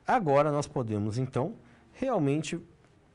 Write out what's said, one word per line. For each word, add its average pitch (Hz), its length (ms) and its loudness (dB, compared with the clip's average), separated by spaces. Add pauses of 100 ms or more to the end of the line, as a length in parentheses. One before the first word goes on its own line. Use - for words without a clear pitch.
agora 156 460 4
nós 143 160 0
podemos, 110 500 -2
então, 131 380 -2 (380)
realmente 165 640 -2 (560)